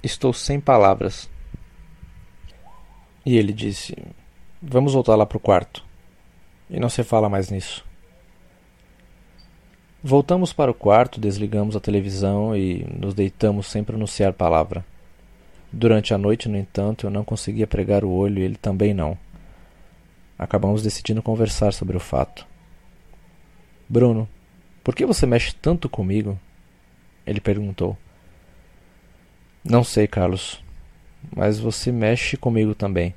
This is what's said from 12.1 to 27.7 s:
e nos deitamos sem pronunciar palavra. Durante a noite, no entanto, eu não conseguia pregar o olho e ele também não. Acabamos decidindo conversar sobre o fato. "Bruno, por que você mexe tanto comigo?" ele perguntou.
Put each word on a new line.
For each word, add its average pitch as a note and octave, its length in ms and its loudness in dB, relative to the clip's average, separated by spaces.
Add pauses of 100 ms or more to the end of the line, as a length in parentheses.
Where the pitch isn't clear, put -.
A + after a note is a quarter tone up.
e F#2 300 -2 (120)
nos G2 160 -4
deitamos G2+ 540 0
sem G#2+ 160 -4
pronunciar G#2+ 500 -2
palavra. E2 520 0 (880)
Durante A2 420 2
a G2+ 40 0
noite, G#2 300 0
no G#2 100 -4
entanto, G2+ 480 -4
eu G2+ 40 -4
não G2+ 160 -4
conseguia G#2+ 420 -4
pregar G2+ 380 0
o F#2+ 40 0
olho G2 300 0
e F#2+ 40 0
ele G2 120 -2
também G#2 380 0
não. E2+ 240 -4 (1200)
Acabamos - 420 0
decidindo A2 400 -2
conversar A2 520 0
sobre F#2 240 -4
o - 20 0
fato. - 480 -4 (1400)
"Bruno, A2+ 400 2 (520)
por - 140 -2
que - 100 0
você - 200 2
mexe A#2 280 0
tanto E3 360 -2
comigo?" G2 500 -2 (880)
ele G#2 160 -4
perguntou. G2 560 -2 (1600)